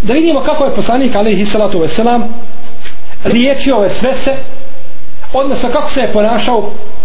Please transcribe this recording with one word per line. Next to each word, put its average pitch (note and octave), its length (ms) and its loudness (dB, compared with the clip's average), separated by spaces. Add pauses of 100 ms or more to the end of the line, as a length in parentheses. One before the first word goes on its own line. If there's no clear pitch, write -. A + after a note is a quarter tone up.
Da A3+ 100 2
vidimo D#4 320 0
kako D4 200 0
je A#3+ 100 0
poslanik, A3+ 400 0
alejhi G#3 300 0
salatu G3+ 340 0
vesselam, A3+ 460 0 (1000)
liječio B3 560 0
vesvese, B3+ 540 0 (960)
odnosno C4+ 380 0
kako - 200 0
se C4+ 100 0
je A3 120 0
ponašao G#3 580 0 (340)